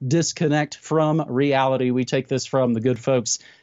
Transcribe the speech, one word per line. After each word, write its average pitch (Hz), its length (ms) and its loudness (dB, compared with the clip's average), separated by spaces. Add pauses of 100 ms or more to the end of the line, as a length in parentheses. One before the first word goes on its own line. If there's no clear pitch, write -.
disconnect 151 720 0
from 156 500 0
reality. 131 640 0
We 123 140 0
take 135 240 -2
this 135 180 -2
from 127 280 0
the 113 60 -2
good 123 200 0
folks 127 400 -2 (220)